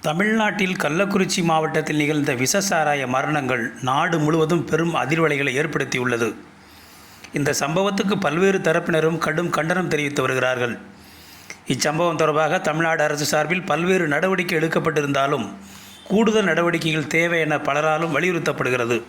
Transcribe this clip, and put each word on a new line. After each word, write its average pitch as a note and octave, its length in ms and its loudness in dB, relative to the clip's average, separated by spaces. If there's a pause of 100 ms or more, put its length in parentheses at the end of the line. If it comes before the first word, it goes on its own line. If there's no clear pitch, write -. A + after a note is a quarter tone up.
தமிழ்நாட்டில் G3+ 760 0
கள்ளக்குறிச்சி F#3+ 680 0
மாவட்டத்தில் D#3 520 0
நிகழ்ந்த D3 380 0
விஷசாராய D3 720 0
மரணங்கள் C3 560 0 (180)
நாடு D3+ 360 2
முழுவதும் D#3 460 2
பெரும் D#3+ 300 0
அதிர்வலைகளை C#3+ 680 0
ஏற்படுத்தியுள்ளது. B2+ 680 0 (1040)
இந்த D3 260 0
சம்பவத்துக்கு G3 640 0
பல்வேறு F#3 380 2
தரப்பினரும் E3 600 0
கடும் D#3 320 -2
கண்டனம் E3 380 -2
தெரிவித்து C#3+ 340 -2
வருகிறார்கள். B2+ 520 0 (920)
இச்சம்பவம் D#3 540 0
தொடர்பாக D#3 480 2
தமிழ்நாடு D#3+ 340 0
அரசு D3+ 240 0
சார்பில் D#3 440 0
பல்வேறு F3 380 2
நடவடிக்கை F3+ 500 0
எடுக்கப்பட்டிருந்தாலும், D3 880 0 (580)
கூடுதல் G#3+ 460 2
நடவடிக்கைகள் D#3+ 640 0
தேவை E3+ 260 2
என D3+ 180 0
பலராலும் D3+ 580 0
வலியுறுத்தப்படுகிறது. C#3 800 0 (100)